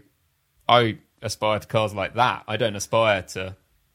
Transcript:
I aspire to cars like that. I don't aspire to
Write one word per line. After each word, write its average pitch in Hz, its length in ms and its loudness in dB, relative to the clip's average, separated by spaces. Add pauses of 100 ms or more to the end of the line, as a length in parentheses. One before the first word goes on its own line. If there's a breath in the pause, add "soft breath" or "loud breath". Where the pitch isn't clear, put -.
(680)
I 117 280 4 (240)
aspire 107 380 -2
to - 80 -12
cars 107 260 0
like 95 220 -6
that. 117 320 0
I 107 100 -4
don't 107 180 -2
aspire 104 480 0
to 92 320 -10 (400)